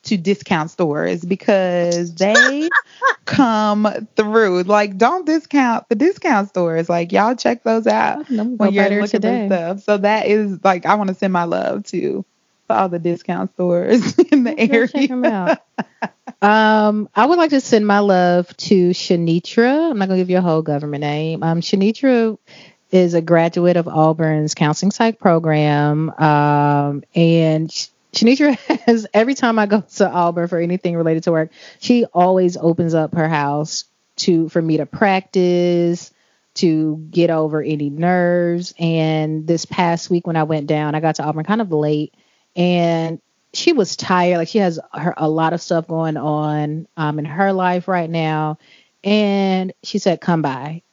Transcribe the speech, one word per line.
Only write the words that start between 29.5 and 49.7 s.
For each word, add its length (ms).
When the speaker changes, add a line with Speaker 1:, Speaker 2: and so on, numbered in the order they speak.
Speaker 2:
I 60
go 160
to 140
Auburn 380
for 100
anything 380
related 280
to 80
work, 180
she 280
always 500
opens 380
up 200
her 140
house 560
to, 320
for 120
me 180
to 80
practice, 1200
to 420
get 200
over 320
any 260
nerves. 920
And 680
this 180
past 460
week 160
when 100
I 60
went 240
down, 300
I 40
got 160
to 80
Auburn 200
kind 160
of 100
late, 420
and 640
she 200
was 220
tired. 420
Like, 100
she 100
has 220
her, 200
a 140
lot 240
of 80
stuff 260
going 300
on, 720
um, 220
in 80
her 260
life 340
right 220
now. 480
And 680